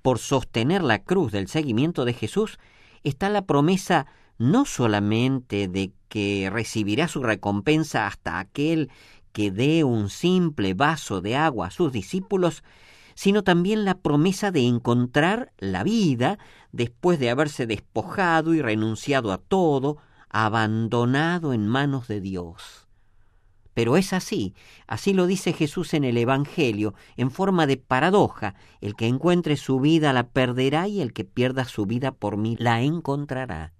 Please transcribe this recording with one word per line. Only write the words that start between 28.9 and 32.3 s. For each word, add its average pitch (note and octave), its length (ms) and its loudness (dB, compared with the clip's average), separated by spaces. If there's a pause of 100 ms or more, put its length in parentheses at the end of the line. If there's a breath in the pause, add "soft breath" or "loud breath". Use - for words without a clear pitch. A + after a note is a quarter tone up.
que A2+ 100 -2
encuentre D3+ 500 2
su C3 240 -2
vida D3+ 340 4
la B2 160 -2
perderá, C3 580 0
y G3+ 140 -4
el A#2+ 120 -4
que G2+ 120 -8
pierda B2+ 380 -2
su A2+ 220 -4
vida B2 260 -2
por G#2 260 -4